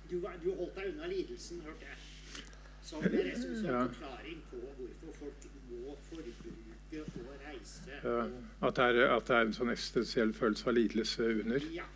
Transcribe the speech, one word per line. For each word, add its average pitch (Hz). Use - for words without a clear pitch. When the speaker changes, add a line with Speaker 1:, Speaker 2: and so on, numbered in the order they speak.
Speaker 1:
Du 175
var, 165
du 156
holdt 170
deg 190
unna 156
lidelsen, 170
hørte 156
jeg. -
Som -
en, -
som, 247
som 220
Speaker 2:
Ja. 123
Speaker 1:
forklaring 143
på 131
hvorfor 151
folk 147
må 123
forbruke 117
og 143
reise. 139
Speaker 2:
Ja. 123
Speaker 1:
Og 139
Speaker 2:
At 120
det 135
er, 123
at 110
det 131
er 117
en 110
sånn 117
eksistensiell 110
følelse 110
av 117
lidelse 110
under? 113
Speaker 1:
Ja. 170